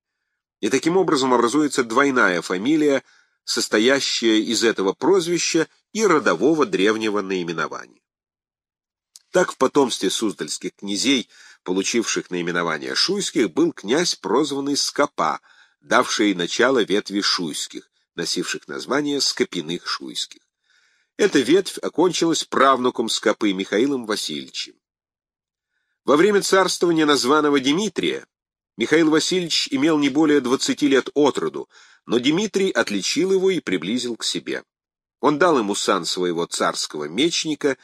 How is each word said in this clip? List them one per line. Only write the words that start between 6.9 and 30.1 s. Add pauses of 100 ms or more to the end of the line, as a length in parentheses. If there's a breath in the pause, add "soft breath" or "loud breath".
наименования. (1300)
Так
в
потомстве
суздальских
князей, (320 loud breath)
получивших
наименование
Шуйских,
был
князь,
прозванный
Скопа, (400 soft breath)
давший
начало
ветви
Шуйских, (260)
носивших
название
Скопиных
Шуйских. (760)
Эта
ветвь
окончилась
правнуком
Скопы
Михаилом
Васильевичем. (1300)
Во
время
царствования
названного
Дмитрия (520)
Михаил
Васильевич
имел
не
более